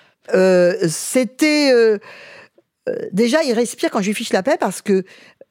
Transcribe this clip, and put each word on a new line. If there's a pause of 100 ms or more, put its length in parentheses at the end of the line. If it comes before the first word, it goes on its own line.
(340)
Euh, (120)
c'était,
euh, (920)
euh, (180)
déjà,
il
respire
quand
je
lui
fiche
la
paix
parce
que, (460)